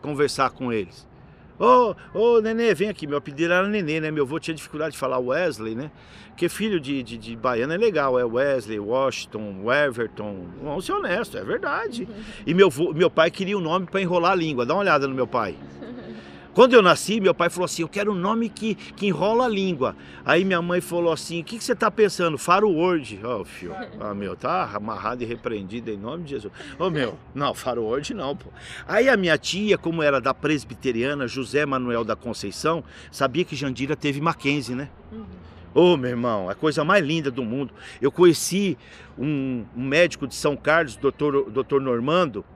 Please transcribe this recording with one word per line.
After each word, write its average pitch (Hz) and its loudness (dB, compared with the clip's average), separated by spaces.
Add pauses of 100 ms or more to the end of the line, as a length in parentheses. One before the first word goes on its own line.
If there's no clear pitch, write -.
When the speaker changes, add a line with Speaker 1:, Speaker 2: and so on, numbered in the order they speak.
Speaker 1:
conversar 139 0
com 123 -4
eles. 101 -6 (520)
"Ô, 233 6 (180)
ô, 226 4
Nenê, 226 2
vem 185 0
aqui." 185 -8
Meu 143 -2
apelido 156 -2
era 185 2
Nenê, 170 -2
né? 156 -4
Meu 151 0
avô 139 -4
tinha 165 -6
dificuldade 151 -6
de - -14
falar 131 -2
Wesley, 123 -2
né? 139 -8 (380)
Porque 175 -2
filho 202 -2
de, 135 -4
de, 117 -12
de 113 -12
baiano 123 0
é 175 -2
legal, 151 2
é 123 2
Wesley, 117 0
Washington, 107 -2
Everton. 107 -2 (160)
Vamos 185 -6
ser 349 -2
honestos, 240 -2
é 92 -8
verdade. 285 -4
Speaker 2:
Uhum. - -14 (240)
Speaker 1:
E 160 0
meu 185 8
vô, 147 -2
meu 156 4
pai 160 4
queria 190 -4
um 190 -2
nome 170 0
pra 190 -2
enrolar 175 2
a 196 4
língua. 151 0
Dá 135 0
uma 196 2
olhada 151 4
no 135 -4
meu 127 0
pai. 101 -2
Speaker 2:
<laughs> - -16 (600)
Speaker 1:
Quando 247 8
eu 233 12
nasci, 185 4
meu 190 4
pai 175 2
falou 180 -2
assim, - -4
"Eu 160 -4
quero 202 -2
um - -2
nome 220 0
que, 214 -4
que - -6
enrola 202 2
a 247 2
língua." 180 0 (300)
Aí 175 4
minha 180 2
mãe 175 0
falou 170 0
assim, 160 -6
"O - -10
que 226 -12
que 220 -10
você 247 0
tá 220 0
pensando?" 175 2
"Faro 196 4
World." 156 0
Ó, 113 -4
filho, 85 -12 (240)
ah, 107 -6
meu, 98 -6
tá 156 -2
amarrado 107 -6
e 117 -4
repreendido 113 -8
em 104 -6
nome 135 -10
de 147 -12
Jesus. - -8 (260)
Ô, 180 0
meu, 131 -2 (140)
não, 135 -2
Faro 120 -4
World 127 -4
não, 143 -6
pô. - -18 (400)
Aí 233 4
a 247 6
minha 170 4
tia, 196 0
como 165 -2
era 139 4
da 131 2
presbiteriana, 135 -2
José 135 -2
Manuel 123 -2
da 110 -2
Conceição, 120 -4 (260)
sabia 135 0
que 170 -6
Jandira 139 -4
teve 143 -2
Mackenzie, 139 -2
né? 143 -8 (220)
Speaker 2:
Uhum. 220 -14 (480)
Speaker 1:
Ô, 175 6
meu 123 -2
irmão, 117 -2
a 101 -4
coisa 151 0
mais 185 4
linda 151 0
do 127 -6
mundo. 120 -4 (280)
Eu 135 2
conheci 175 4 (420)
um, 135 -2 (100)
um 123 -6
médico 147 2
de 123 -10
São 147 0
Carlos, 156 2
doutor, 139 0
doutor 135 0
Normando 131 0 (100)